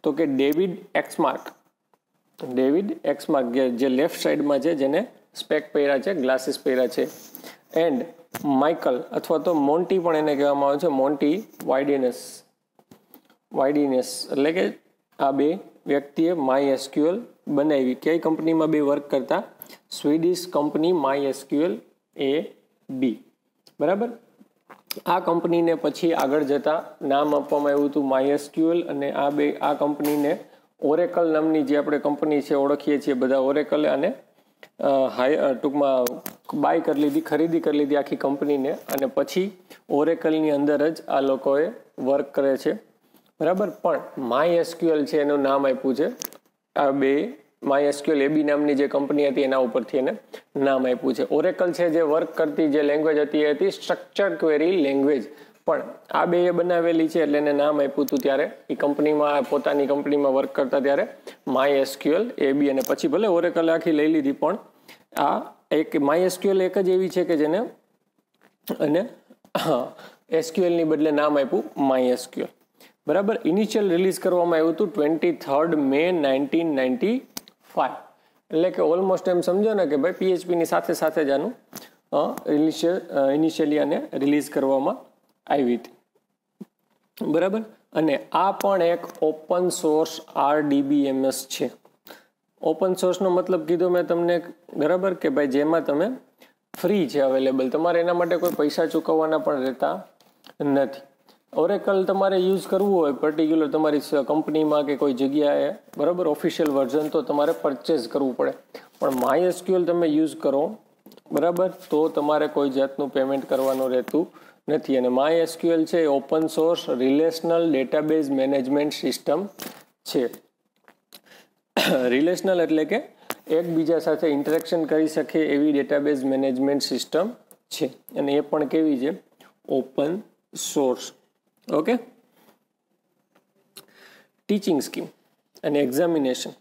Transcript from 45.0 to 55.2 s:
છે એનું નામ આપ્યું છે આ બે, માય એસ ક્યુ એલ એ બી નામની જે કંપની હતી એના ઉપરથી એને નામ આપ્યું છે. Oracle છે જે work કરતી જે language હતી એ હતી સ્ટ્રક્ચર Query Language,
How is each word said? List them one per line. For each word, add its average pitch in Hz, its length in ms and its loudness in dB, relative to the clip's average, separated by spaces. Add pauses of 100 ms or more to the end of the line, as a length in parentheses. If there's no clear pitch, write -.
છે 151 160 0
એનું 143 180 2
નામ 139 280 2
આપ્યું 131 280 0
છે 147 100 0 (720)
આ 139 160 2
બે, 143 420 0 (300)
માય 139 200 2
એસ 143 180 0
ક્યુ 160 140 0
એલ 139 60 2
એ 135 60 2
બી 156 160 2
નામની 147 320 0
જે 139 120 2
કંપની 143 400 0
હતી 139 140 0
એના 135 160 2
ઉપરથી 127 400 -2
એને 143 180 -2 (400)
નામ 135 320 2
આપ્યું 127 260 0
છે. 139 180 -2
Oracle 175 400 0
છે 170 180 0
જે 160 120 2
work 156 260 2
કરતી 156 400 0
જે 147 140 2
language 151 360 2
હતી 147 200 0
એ 151 140 2
હતી 180 200 0
સ્ટ્રક્ચર - 640 -4
Query 156 360 2
Language, 139 520 2 (420)